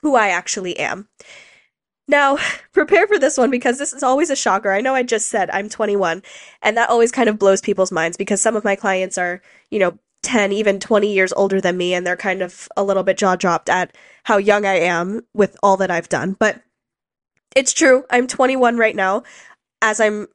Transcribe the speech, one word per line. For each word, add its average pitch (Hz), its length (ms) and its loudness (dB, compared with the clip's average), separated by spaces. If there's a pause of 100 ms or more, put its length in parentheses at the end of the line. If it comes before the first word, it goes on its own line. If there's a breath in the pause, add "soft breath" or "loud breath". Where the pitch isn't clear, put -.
who 294 140 0
I 214 140 2
actually 180 500 -4
am. 160 300 -6 (1000 loud breath)
Now, 285 280 2 (160)
<laughs> - 180 -20
prepare 349 340 2
for 415 120 0
this 269 180 0
one, 254 140 2
because 254 280 -2
this 285 140 -6
is 262 100 -10
always 277 280 0
a 269 60 0
shocker. 202 360 0
I 196 80 0
know 262 140 -2
I 254 80 2
just 226 260 -2
said 196 220 -2
I'm 202 180 -4
twenty-one, 196 540 -2 (400 loud breath)
and 226 160 0
that 233 100 2
always 233 240 2
kind 247 160 2
of 214 100 -2
blows 196 220 4
people's 190 320 -2
minds, 165 240 -2
because 196 240 -4
some 226 160 0
of 208 80 -4
my 196 120 0
clients 185 420 -4
are, 180 240 -6 (280 soft breath)
you 214 80 -4
know, 180 200 0 (240)
ten, 208 300 0
even 202 280 0
twenty 208 320 0
years 190 220 0
older 196 260 0
than 180 160 0
me, 180 160 -2
and 180 140 -2
they're 175 100 -2
kind 190 240 -4
of - 260 -10 (120)
a 202 40 -2
little 196 200 0
bit 190 160 0
jaw-dropped 180 500 0
at 180 260 -2 (300 soft breath)
how 214 140 2
young 202 260 2
I 196 140 0
am 175 560 -2
with 202 280 0
all 196 140 4
that 190 140 -2
I've 170 180 -4
done. 175 300 -4
But 214 240 0 (920)
it's 269 200 2
true. 262 340 4
I'm 247 180 0
twenty-one 254 520 2
right 220 180 0
now, 196 280 -2 (580 loud breath)
as 214 180 0
I'm 208 340 0